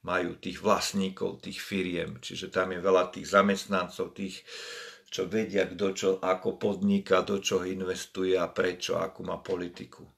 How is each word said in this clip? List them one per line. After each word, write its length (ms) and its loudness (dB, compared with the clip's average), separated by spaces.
majú 320 0
tých 240 -8
vlastníkov, 880 0
tých 160 -10
firiem, 560 -2
čiže 320 -10
tam 240 0
je 80 -6
veľa 320 6
tých 140 -10
zamestnancov, 840 2
tých, 320 -8
čo 240 -4
vedia, 320 2
kto 220 -2
čo, 140 2
ako 400 0
podniká, 640 4
do 160 0
čoho 240 0
investuje 720 0
a 160 2
prečo, 480 0
akú 240 -4
má 160 -4
politiku. 640 -6